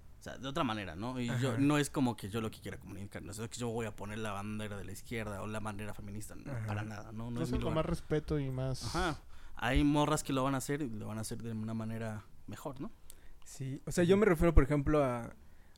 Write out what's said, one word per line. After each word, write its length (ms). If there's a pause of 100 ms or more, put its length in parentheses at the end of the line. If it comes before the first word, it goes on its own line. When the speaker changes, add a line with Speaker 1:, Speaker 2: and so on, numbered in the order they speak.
(180)
Speaker 1:
o 40
sea, 160
de 100
otra 160
manera, 320
¿no? 240
Y 60
yo, 260
Speaker 2:
Ajá. 60
Speaker 1:
no 200
es 120
como 260
que 120
yo 120
lo 100
que 100
quiera 180
comunicar, 440
no 100
es 60
que 220
yo 80
voy 180
a 80
poner 240
la 140
bandera 440
de 80
la 80
izquierda 500
o 40
la 140
bandera 340
feminista, 400
no, 180
Speaker 2:
Ajá. 140
Speaker 1:
para 160
nada, 300
¿no? 180
No 120
es 60
Speaker 3:
Entonces, 40
Speaker 1:
mi 60
Speaker 3:
con 20 (120)
Speaker 1:
lugar. 40
Speaker 3:
más 100
respeto 520
y 120
más 340
Speaker 1:
Ajá, 360 (360)
hay 280
morras 400
que 80
lo 120
van 100
a 40
hacer 240
y 80
lo 160
van 120
a 40
hacer 200
de 100
una 220
manera 500 (220)
mejor, 340
¿no? 100 (540)
Speaker 2:
Sí, 420
o 60
sea, 120
yo 120
Speaker 1:
Ujú. 40
Speaker 2:
me 60
refiero, 280
por 100
ejemplo, 400
a, 300 (440)